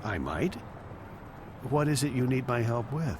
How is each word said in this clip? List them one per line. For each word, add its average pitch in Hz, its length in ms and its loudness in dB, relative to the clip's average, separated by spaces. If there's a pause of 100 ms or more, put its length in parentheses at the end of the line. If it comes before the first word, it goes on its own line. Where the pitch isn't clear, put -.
I 107 140 0
might? 80 380 0 (1120)
What 147 180 4
is 143 160 4
it 147 80 2
you 127 160 2
need 127 200 2
my 120 140 2
help 117 300 2
with? 143 280 0